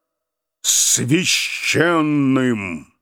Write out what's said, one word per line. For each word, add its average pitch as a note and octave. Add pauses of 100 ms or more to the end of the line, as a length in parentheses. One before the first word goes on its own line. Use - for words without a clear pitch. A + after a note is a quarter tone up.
(640)
священным. C3